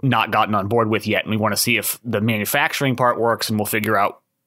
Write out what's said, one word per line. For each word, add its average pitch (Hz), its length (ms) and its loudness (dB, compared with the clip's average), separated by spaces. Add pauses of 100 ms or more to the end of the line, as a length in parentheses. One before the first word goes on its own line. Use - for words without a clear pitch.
not 113 300 0
gotten 104 240 2
on 98 120 -2
board 113 220 2
with 107 160 -2
yet, 101 180 0
and 87 80 -6
we 110 60 0
wanna 104 200 0
see 117 200 2
if - 260 -4
the 113 180 -2
manufacturing 127 760 0
part 120 240 0
works, 113 300 0
and 107 100 0
we'll 104 60 0
figure 107 320 0
out 101 240 -2 (240)